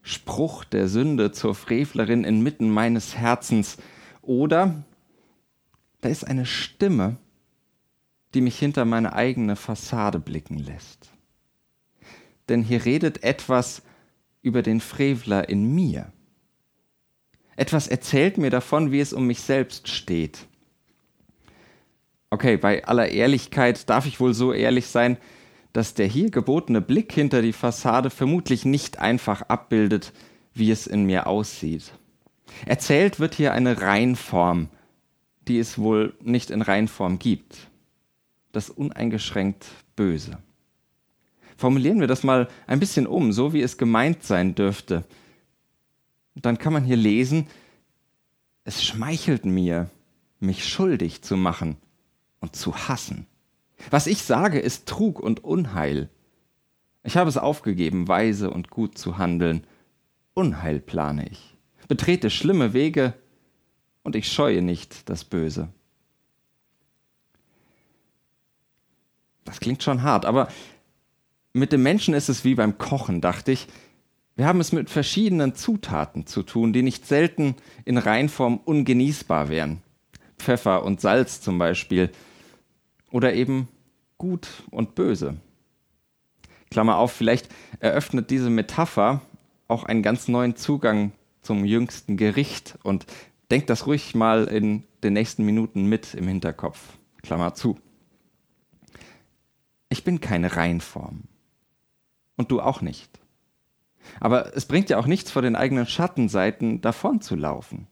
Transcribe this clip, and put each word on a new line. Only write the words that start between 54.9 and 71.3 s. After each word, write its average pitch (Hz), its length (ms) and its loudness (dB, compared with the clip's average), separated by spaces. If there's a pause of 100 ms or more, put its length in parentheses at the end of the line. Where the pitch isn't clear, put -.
und - 240 -2
Unheil. 87 640 -2 (920)
Ich 123 160 -2
habe 180 100 4
es 135 100 -2
aufgegeben, 90 720 -2
weise 98 440 0
und - 180 -8
gut 110 260 -4
zu 90 220 -8
handeln. 85 480 0 (680)
Unheil 82 440 0
plane 73 480 -4
ich. - 300 -20 (300)
Betrete 160 420 0
schlimme 143 440 2
Wege 135 420 2 (880)
und 110 120 -8
ich - 160 -4
scheue 107 300 2
nicht - 480 -6
das 90 140 -6
Böse.“ 82 460 -4 (3750)
Das - 140 -16
klingt 127 220 -4
schon 131 220 0
hart, 143 240 2
aber 123 200 2 (1040)